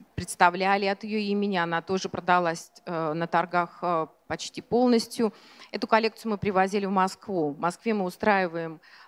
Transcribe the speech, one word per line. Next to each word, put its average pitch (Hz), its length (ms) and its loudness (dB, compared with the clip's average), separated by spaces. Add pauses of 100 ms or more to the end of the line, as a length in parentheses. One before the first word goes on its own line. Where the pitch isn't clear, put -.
(160)
представляли 185 720 2
от 196 200 -2
ее 214 140 -4
имени, 202 380 0
она 170 240 0
тоже 190 280 -4
продалась, 175 640 0 (140)
э, 160 280 -4
на 165 140 -2
торгах, 175 540 0
э, 165 260 -2 (200)
почти - 340 -8
полностью. 233 720 2 (380)
Эту 220 160 -6
коллекцию 220 460 0
мы 196 40 -2
привозили 196 480 0
в 190 60 -4
Москву. 185 640 0
В 151 60 -12
Москве 180 340 -2
мы 196 120 -2
устраиваем, 170 760 -2 (280)